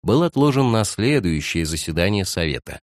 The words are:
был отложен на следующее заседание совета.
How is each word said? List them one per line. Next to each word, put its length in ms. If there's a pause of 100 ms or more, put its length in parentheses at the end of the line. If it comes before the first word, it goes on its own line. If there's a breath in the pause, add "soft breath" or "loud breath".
был 220
отложен 480
на 100
следующее 800
заседание 600
совета. 640